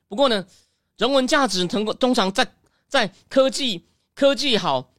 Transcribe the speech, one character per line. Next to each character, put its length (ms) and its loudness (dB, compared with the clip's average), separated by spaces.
不 80 -12
过 140 2
呢， 160 -2
人 160 0
文 140 2
价 200 2
值 260 -2
能 120 -2
够， 80 -4
通 220 0
常 180 0
在， 220 -2
在 240 -2
科 220 2
技， 340 -6
科 200 2
技 220 -2
好、 420 -2